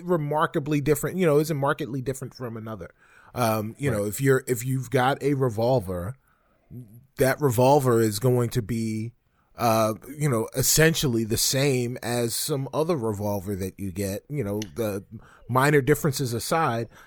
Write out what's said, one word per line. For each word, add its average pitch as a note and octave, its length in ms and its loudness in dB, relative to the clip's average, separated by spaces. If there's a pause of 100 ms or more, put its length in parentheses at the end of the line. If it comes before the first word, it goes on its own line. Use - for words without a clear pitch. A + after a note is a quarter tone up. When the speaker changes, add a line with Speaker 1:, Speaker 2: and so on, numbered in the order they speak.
Speaker 1:
remarkably D3+ 760 0
different, C#3+ 360 0
you F#3 100 2
know, D3 140 6
isn't D#3+ 160 -2
markedly C#3 440 -2
different C3 340 -6
from A#2 220 -10
another. A2 340 -12 (440)
Um, A2 420 -2
you C#3 140 -2
Speaker 2:
Right. A2 80 -2
Speaker 1:
know, G2+ 60 -2
if G#2 160 -6
you're, C3+ 260 4
if A#2+ 180 -2
you've C3 260 -4
got C3 300 2
a C#3+ 140 0
revolver, A2+ 800 0 (1040)
that C3 220 2
revolver B2+ 600 4
is G#2+ 180 2
going B2 320 2
to B2 120 -2
be, A2+ 500 -4 (440)
uh, A2 380 2 (220)
you D3 120 0
know, A2 280 0
essentially C3+ 680 2
the A2 120 -2
same B2+ 680 0
as A#2 320 -2
some C3+ 380 -4
other D#3+ 240 0
revolver G#2 580 -2
that F#2 240 -6
you F#2+ 140 -6
get. G2 360 -6
You C#3+ 140 -6
know, G2+ 180 -4 (140)
the G#2 300 -4 (440)
minor C#3 340 4
differences C#3 500 0
aside, B2 560 -2 (180)